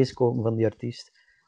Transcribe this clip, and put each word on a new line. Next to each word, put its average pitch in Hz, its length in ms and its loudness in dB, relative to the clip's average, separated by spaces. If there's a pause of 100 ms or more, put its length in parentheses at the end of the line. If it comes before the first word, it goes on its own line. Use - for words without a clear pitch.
D's 127 120 2
kopen 120 300 0
van 113 120 0
die 113 100 2
artiest. - 460 -6 (360)